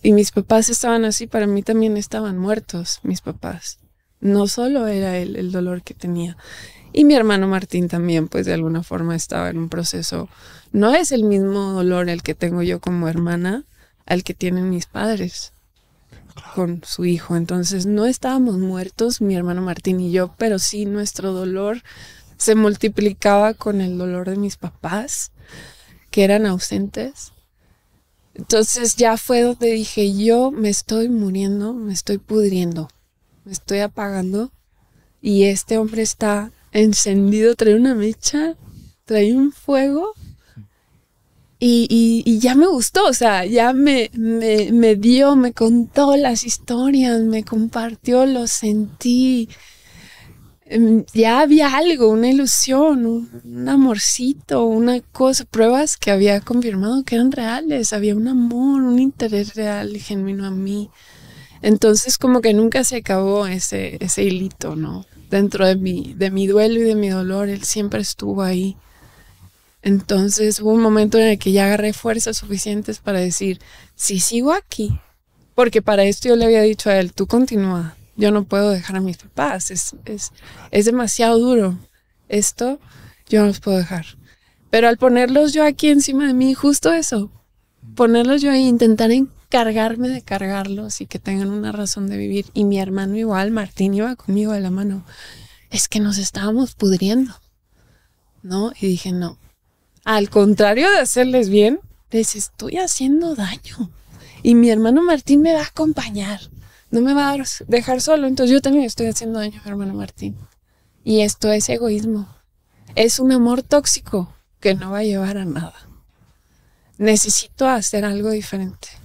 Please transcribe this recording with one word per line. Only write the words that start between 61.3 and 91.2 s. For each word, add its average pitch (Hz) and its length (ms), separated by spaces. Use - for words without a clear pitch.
Entonces, 214 580
como 254 220
que 226 140
nunca 226 280
se 247 140
acabó 196 500
ese, 185 560
ese 196 220
hilito, 185 500
¿no? 160 320
Dentro 196 340
de 190 120
mi, 185 380
de 190 180
mi 190 160
duelo 220 320
y - 20
de 220 140
mi 208 120
dolor, 190 400
él 196 140
siempre 208 380
estuvo 196 420
ahí. 185 340
Entonces, 202 760
hubo 214 100
un 226 100
momento 214 380
en 220 100
el 202 100
que 196 140
ya 196 140
agarré 208 260
fuerzas 226 440
suficientes 208 640
para 196 180
decir, 180 420
"Sí 190 240
sigo 240 320
aquí". 220 480
Porque 220 260
para 202 220
esto 202 240
yo 240 80
le 233 80
había 226 180
dicho 214 260
a 196 100
él, 180 140
"Tú 196 140
continúa, 196 720
yo 208 140
no 208 140
puedo 202 260
dejar 190 260
a 190 40
mis 185 160
papás, - 560
es, - 320
es, 208 260
es 208 140
demasiado 233 540
duro. 226 400
Esto 240 500
yo 214 120
no 208 80
los 202 120
puedo 196 160
dejar". 175 300
Pero 226 180
al 233 100
ponerlos 254 540
yo 302 120
aquí 302 240
encima 285 400
de 262 60
mí, 262 200
justo 285 380
eso, 247 400
ponerlos 240 440
yo 277 120
ahí, 262 160
intentar 226 420
encargarme 233 1000
de 262 120
cargarlos 196 800
y 190 60
que - 120
tengan 196 320